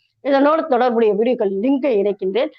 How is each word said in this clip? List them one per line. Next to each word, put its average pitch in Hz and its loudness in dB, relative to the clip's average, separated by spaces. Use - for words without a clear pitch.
இதனோடு 285 2
தொடர்புடைய 233 2
வீடியோக்கள் 226 -2
லிங்கை 269 0
இணைக்கின்றேன். 196 -2